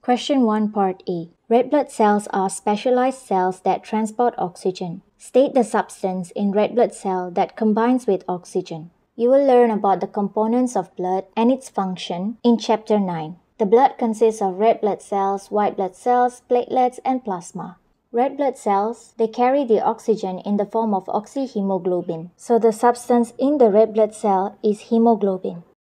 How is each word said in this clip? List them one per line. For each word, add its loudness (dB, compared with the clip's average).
Question 0
one, 0
part -2
A. -6
Red 2
blood 0
cells 2
are -2
specialized -2
cells -2
that 0
transport -2
oxygen. -6
State 0
the 4
substance -4
in -2
red 0
blood 2
cell -6
that -4
combines 0
with -2
oxygen. -8
You 2
will 4
learn 6
about 0
the -10
components -2
of -6
blood -4
and 2
its -4
function -6
in 4
chapter 0
nine. -4
The 0
blood 4
consists 0
of -2
red 2
blood -2
cells, -4
white -2
blood -6
cells, 0
platelets, 0
and -2
plasma. -10
Red 0
blood -2
cells, -4
they 0
carry 2
the 2
oxygen -2
in -4
the 0
form -2
of -2
oxyhemoglobin. -4
So 0
the 2
substance 0
in 0
the 6
red 4
blood 0
cell -2
is -2
hemoglobin. 0